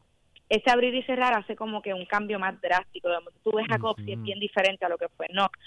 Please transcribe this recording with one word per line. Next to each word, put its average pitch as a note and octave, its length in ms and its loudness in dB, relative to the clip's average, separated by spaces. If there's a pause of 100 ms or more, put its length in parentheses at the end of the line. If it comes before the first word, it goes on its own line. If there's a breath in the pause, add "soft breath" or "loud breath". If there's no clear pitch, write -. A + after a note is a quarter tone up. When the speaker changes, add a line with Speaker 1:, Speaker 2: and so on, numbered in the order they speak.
(500)
Speaker 1:
ese A3 220 2
abrir A#3+ 220 4
y B3+ 100 0
cerrar B3+ 340 2
hace G3+ 180 -6
como G#3+ 260 -6
que G3 120 -4
un F#3 120 -8
cambio G#3 340 0
más F#3 220 -4
drástico. F3+ 480 -2
De F3 60 0
momento - 280 -10
tú A3 120 0
ves A3 140 0
a A3 100 2
Cops A3 260 -4
y G3+ 60 -8
es D3 60 -6
Speaker 2:
Ujú. - 80 -8
Speaker 1:
bien G3 140 -8
diferente G3 460 0
a F3 40 0
lo E3+ 80 -2
que E3+ 120 -4
fue, D#3+ 240 -10
¿no? F#3+ 160 2 (180 loud breath)